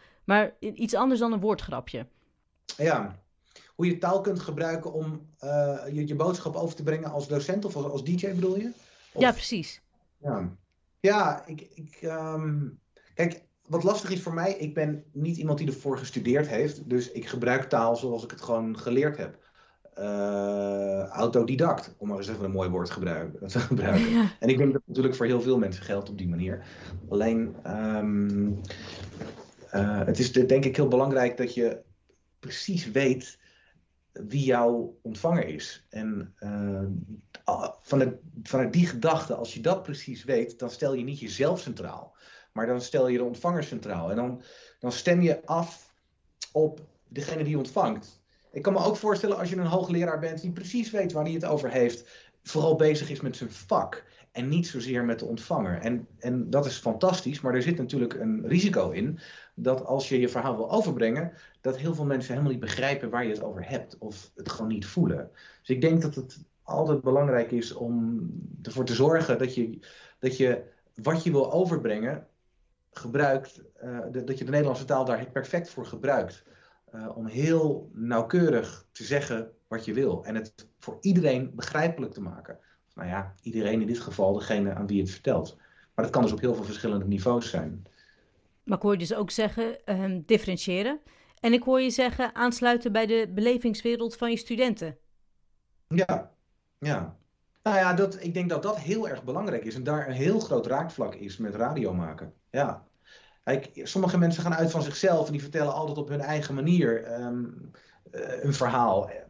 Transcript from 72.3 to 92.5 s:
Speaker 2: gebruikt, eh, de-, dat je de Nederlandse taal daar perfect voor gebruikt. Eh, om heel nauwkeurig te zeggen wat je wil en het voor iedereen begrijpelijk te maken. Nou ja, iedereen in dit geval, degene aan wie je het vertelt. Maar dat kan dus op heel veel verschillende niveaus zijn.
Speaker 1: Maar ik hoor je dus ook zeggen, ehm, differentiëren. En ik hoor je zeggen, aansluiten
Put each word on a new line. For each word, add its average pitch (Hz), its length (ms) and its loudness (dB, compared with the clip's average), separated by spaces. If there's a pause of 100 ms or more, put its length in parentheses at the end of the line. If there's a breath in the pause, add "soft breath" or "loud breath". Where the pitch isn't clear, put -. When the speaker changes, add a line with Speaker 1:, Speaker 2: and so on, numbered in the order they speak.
Speaker 2:
gebruikt, 135 720 0 (120)
eh, 123 240 -10 (140)
de-, 123 120 -4
dat 131 140 -4
je - 60 -6
de 127 60 -6
Nederlandse 139 340 2
taal 131 200 2
daar 123 260 -2
perfect 131 400 -4
voor 120 160 -10
gebruikt. 123 580 -2 (420 soft breath)
Eh, 110 300 -12
om 113 100 -8
heel 151 640 2
nauwkeurig 120 1000 0
te 117 120 -14
zeggen 120 460 -2 (180)
wat 110 160 -6
je - 80 -4
wil 123 320 0
en 110 100 -6
het - 340 -8 (100)
voor - 220 -12
iedereen 147 540 2
begrijpelijk 156 580 -2
te 104 100 -12
maken. - 360 -12 (360 soft breath)
Nou 90 140 -8
ja, 95 340 -6
iedereen 110 380 0
in 107 60 0
dit 117 140 -2
geval, 98 320 2
degene 101 420 0
aan 101 120 -4
wie 101 100 0
je 95 60 4
het 92 100 -2
vertelt. - 440 -2 (380 soft breath)
Maar 113 100 0
dat - 100 -4
kan 131 80 6
dus 107 100 4
op - 80 -4
heel 123 140 2
veel 107 100 -4
verschillende 101 420 -2
niveaus 117 440 0
zijn. 90 360 -6 (800 soft breath)
Speaker 1:
Maar 202 120 0
ik - 60 -4
hoor 208 100 4
je 196 60 2
dus 170 160 -2
ook 214 160 -2
zeggen, 226 540 -2
ehm, 190 420 -2
differentiëren. 202 760 0 (400 soft breath)
En 233 120 4
ik 240 100 6
hoor 262 180 4
je 262 100 2
zeggen, 247 440 0
aansluiten 240 580 2